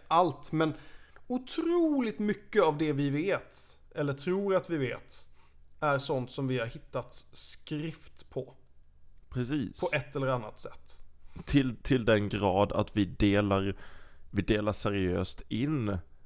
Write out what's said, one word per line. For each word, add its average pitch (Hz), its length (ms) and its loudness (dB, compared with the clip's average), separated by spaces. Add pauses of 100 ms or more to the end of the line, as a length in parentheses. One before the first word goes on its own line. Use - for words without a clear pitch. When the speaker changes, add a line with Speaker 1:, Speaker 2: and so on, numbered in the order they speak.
Speaker 1:
allt, 165 440 2
men 156 220 2 (520)
otroligt 294 920 0
mycket 208 440 2
av 156 160 4
det 151 140 2
vi 139 180 2
vet, - 680 -4 (160)
eller 143 180 -2
tror 190 420 0
att 175 160 0
vi 165 60 0
vet, - 520 -6 (520)
är 143 180 2
sånt 135 320 -2
som 135 180 -4
vi 127 100 0
har 113 80 -2
hittat - 680 -10
skrift - 1000 -10
på. - 240 -8 (760)
Speaker 2:
Precis. 127 520 -4
Speaker 1:
På 180 160 0
ett 131 200 -6
eller 135 100 -2
annat 120 340 -4
sätt. - 320 -12 (520)
Speaker 2:
Till, 127 320 4
till 127 280 2
den 104 240 4
grad 98 440 4
att - 240 -2
vi 104 80 4
delar, 98 720 4 (540)
vi 98 120 0
delar 104 300 2
seriöst 92 760 0
in 120 480 -2 (300)